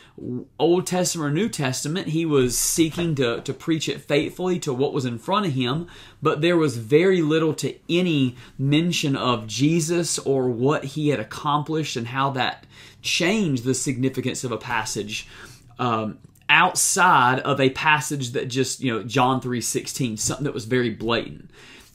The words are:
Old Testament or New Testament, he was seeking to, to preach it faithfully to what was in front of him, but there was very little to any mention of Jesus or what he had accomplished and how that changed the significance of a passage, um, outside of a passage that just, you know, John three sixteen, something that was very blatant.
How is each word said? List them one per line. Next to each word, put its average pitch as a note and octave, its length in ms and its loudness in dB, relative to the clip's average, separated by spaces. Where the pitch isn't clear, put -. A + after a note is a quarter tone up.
Old E3+ 280 4
Testament E3+ 440 -2
or D3 40 0
New G#3 140 2
Testament, C#3+ 600 -4
he D#3+ 160 0
was C3+ 320 2
seeking E3 600 0
to, A#2+ 240 0
to - 120 -8
preach - 360 -2
it - 120 -6
faithfully F3 600 -2
to D3 120 -4
what B2+ 200 0
was C3+ 120 -2
in A#2+ 140 -4
front G3 280 0
of D3+ 60 0
him, C3 360 -2
but D3 180 2
there E3+ 160 4
was D3 200 2
very D#3+ 440 4
little D#3 340 2
to - 200 -4
any D#3 480 2
mention D3 600 2
of A2 320 -2
Jesus D#3 720 0
or C3 280 2
what B2+ 360 0
he D3 240 -2
had C3 100 2
accomplished D3 800 -2
and A#2 100 -4
how C3+ 240 -2
that B2+ 340 -2
changed E3+ 640 0
the C3 100 2
significance B2+ 680 -2
of A#2+ 80 -4
a G#2+ 40 -4
passage, G#2+ 720 -6
um, A2+ 380 -2
outside D#3 920 4
of C3+ 200 0
a C3+ 100 4
passage C#3 640 0
that B2+ 140 -4
just, B2+ 340 -2
you B2+ 140 0
know, G#2 80 -2
John B2+ 380 2
three B2 200 -4
sixteen, A2+ 560 -4
something - 280 -4
that C#3 100 -4
was A2 100 -6
very A#2+ 260 0
blatant. - 600 -4